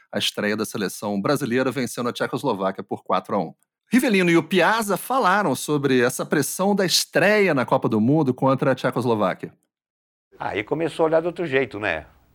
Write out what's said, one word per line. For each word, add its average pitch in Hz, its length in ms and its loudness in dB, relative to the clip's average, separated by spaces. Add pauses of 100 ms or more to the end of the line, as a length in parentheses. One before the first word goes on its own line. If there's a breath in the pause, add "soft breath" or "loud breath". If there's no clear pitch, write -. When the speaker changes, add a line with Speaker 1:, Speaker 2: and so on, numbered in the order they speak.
(100)
Speaker 1:
a 110 80 -8
estreia 104 380 -2
da 107 80 -4
seleção 104 560 -4
brasileira, 131 500 0
vencendo 123 380 -4
a 113 60 -2
Tchecoslováquia 113 680 -4
por - 200 -10
quatro 95 340 -2
a - 40 0
um. 78 120 -6 (400)
Rivelino 208 380 4
e 170 80 4
o 165 40 4
Piazza 196 540 2
falaram 196 580 0
sobre 135 460 0
essa 127 240 0
pressão 185 500 0
da 190 120 2
estreia 196 680 2
na 127 140 0
Copa 131 240 0
do 110 100 2
Mundo 135 320 2
contra 135 400 0
a - 20 0
Tchecoslováquia. 117 800 -2 (880)
Speaker 2:
Aí 95 220 -4
começou 156 420 -2
a - 40 4
olhar 160 120 2
de 165 60 -4
outro 175 200 -6
jeito, 131 340 -2
né? 85 260 -4 (280)